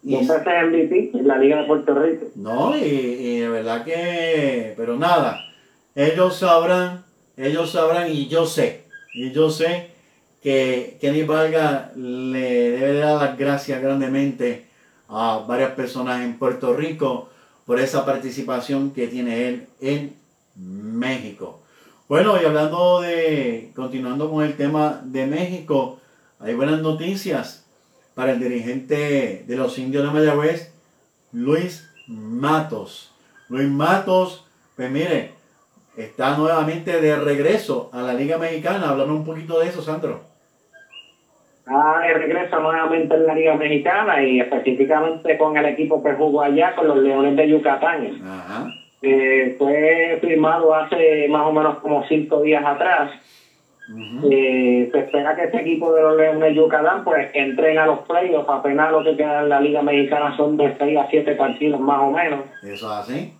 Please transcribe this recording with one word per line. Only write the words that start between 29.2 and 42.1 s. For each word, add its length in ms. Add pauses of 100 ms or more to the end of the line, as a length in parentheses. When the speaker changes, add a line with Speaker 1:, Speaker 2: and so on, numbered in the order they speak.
Speaker 1:
de 100
los 220
Indios 260
de 60
Mayagüez, 640 (580)
Luis 580 (160)
Matos. 1080 (340)
Luis 200
Matos, 800 (300)
pues 140
mire, 400 (680)
está 400
nuevamente 640
de 160
regreso 760
a 120
la 100
Liga 240
Mexicana. 540
Háblame 220
un 120
poquito 360
de 80
eso, 120
Sandro. 400 (1400)
Speaker 2:
Ah, 420
de 60